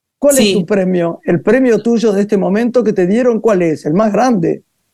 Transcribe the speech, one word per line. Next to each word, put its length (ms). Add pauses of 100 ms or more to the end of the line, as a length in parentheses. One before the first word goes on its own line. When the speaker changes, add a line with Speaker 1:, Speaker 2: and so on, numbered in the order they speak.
(200)
Speaker 1:
¿Cuál 180
es 60
Speaker 2:
Sí. 100
Speaker 1:
tu 140
premio? 580
El 160
premio 400
tuyo 320
de 80
este 160
momento 460
que 100
te 140
dieron, 320
¿cuál 240
es? 240
El 80
más 180
grande. 480 (320)